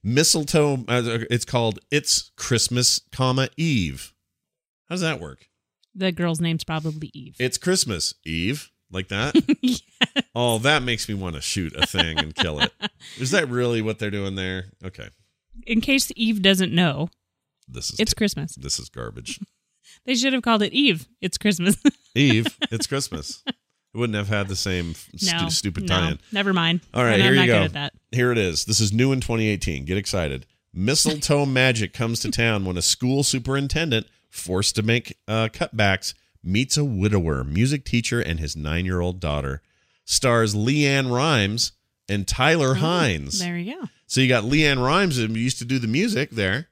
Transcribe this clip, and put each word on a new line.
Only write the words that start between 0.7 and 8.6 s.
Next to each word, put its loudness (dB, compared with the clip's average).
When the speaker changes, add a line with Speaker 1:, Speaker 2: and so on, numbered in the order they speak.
Speaker 1:
Uh, 0
it's 0
called -2
It's 0
Christmas, 0
comma, 0
Eve. -2
How -8
does -6
that -2
work? -16
Speaker 2:
The -2
girl's -2
name's -2
probably -6
Eve. -18
Speaker 1:
It's -2
Christmas 0
Eve, -2